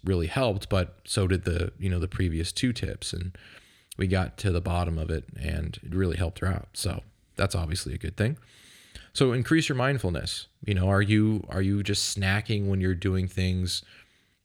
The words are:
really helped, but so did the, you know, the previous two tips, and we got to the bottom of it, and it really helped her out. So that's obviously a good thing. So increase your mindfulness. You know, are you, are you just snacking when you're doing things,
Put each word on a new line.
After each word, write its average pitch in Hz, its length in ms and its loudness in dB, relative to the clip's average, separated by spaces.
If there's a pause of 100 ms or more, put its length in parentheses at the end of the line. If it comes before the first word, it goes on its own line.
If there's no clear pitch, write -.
really 87 260 2
helped, 107 420 0
but 90 340 0
so 98 220 0
did 87 180 2
the, 90 340 -2
you 95 120 -2
know, 87 80 0
the 90 100 -2
previous 82 440 -2
two 127 200 0
tips, - 400 -6
and 90 240 -8 (640)
we 98 80 2
got 92 320 0
to 101 120 0
the 85 120 2
bottom 87 340 0
of 80 140 -2
it, 80 140 -2 (140)
and 78 440 -4
it - 120 -8
really 92 220 2
helped 87 220 -2
her - 80 -2
out. 92 260 -2
So 90 300 -4 (320)
that's 95 200 0
obviously 85 380 -2
a 82 60 -6
good 85 180 -6
thing. 117 220 0 (760)
So 131 200 4
increase 151 360 2
your 139 80 0
mindfulness. 123 720 -2 (160)
You 104 100 2
know, 92 140 4
are 98 140 6
you, 107 480 4
are 95 120 0
you 101 200 2
just - 340 -2
snacking 101 520 0
when 98 120 2
you're 92 140 2
doing 92 340 0
things, 92 540 0 (640)